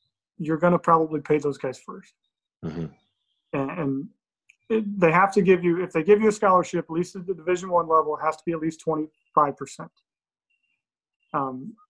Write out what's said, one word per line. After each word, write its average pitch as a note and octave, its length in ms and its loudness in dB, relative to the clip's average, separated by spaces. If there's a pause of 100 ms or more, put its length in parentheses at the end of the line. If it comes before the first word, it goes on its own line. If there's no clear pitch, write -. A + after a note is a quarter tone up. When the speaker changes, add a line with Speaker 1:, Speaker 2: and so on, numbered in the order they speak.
(380)
Speaker 1:
you're D#3+ 180 -2
gonna F3 220 2
probably D#3+ 420 2
pay D3+ 180 0
those C#3+ 200 -4
guys C3 200 -6
first. - 360 -18 (500)
Speaker 2:
Mm-hmm. D#2+ 220 -8 (640)
Speaker 1:
And, C#3 180 -4
and C#3 380 -6 (600)
it, G#3 300 -2
they E3 120 6
have F#3+ 220 2
to G#3 80 4
give F3+ 200 4
you, F3 200 0
if F3 100 -8
they D#3+ 120 -2
give G#3 180 6
you A3 60 4
a G3+ 40 4
scholarship, F3+ 560 2
at - 20 -20
least E3+ 260 -6
at F3+ 100 -14
the F#3+ 80 -4
Division F3 340 -4
One E3+ 200 0
level, D3+ 280 2
it - 80 -8
has D#3 120 -2
to - 100 -20
be E3+ 60 0
at D#3+ 80 -6
least D#3+ 200 -6
twenty-five D3+ 760 -2
percent. D#3+ 340 -14 (1400)
Um, C3+ 420 -6 (160)